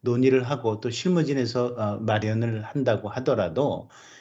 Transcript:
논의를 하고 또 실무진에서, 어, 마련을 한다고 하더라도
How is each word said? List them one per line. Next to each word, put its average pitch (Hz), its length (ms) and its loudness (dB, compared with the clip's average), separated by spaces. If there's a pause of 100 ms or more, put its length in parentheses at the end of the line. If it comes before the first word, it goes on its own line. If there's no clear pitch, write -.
논의를 127 420 4
하고 123 380 -2
또 120 80 -4
실무진에서, 127 880 0
어, 104 220 -2
마련을 110 640 0
한다고 113 460 -2
하더라도 117 800 -2 (320)